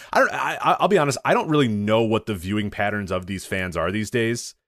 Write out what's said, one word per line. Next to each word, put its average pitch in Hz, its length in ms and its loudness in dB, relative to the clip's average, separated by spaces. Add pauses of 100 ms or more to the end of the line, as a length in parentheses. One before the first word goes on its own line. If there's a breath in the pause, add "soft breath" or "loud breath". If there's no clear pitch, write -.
(120)
I - 60 2
don't, 262 140 2
I, 139 280 -4
I, 156 200 2
I'll 180 80 4
be 196 100 4
honest, 143 260 2
I 147 100 4
don't 147 140 0
really 147 200 4
know 107 340 2
what 110 240 0
the 107 80 -2
viewing 101 340 -2
patterns 101 440 -4
of 92 140 -2
these 95 200 -8
fans 92 300 -4
are 85 160 0
these 107 180 -4
days. 117 440 -2 (140)